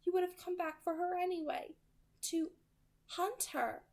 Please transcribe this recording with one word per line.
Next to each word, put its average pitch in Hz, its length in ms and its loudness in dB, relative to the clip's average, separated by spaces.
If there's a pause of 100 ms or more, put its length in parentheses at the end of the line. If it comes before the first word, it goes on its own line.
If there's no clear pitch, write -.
you 359 100 2
would 370 100 6
have 359 140 -2
come 359 200 -4
back 320 260 -2
for 339 120 2
her 359 220 0
anyway, 359 580 0 (480)
to 330 280 0 (540)
hunt 403 480 -2
her. 240 280 0 (120)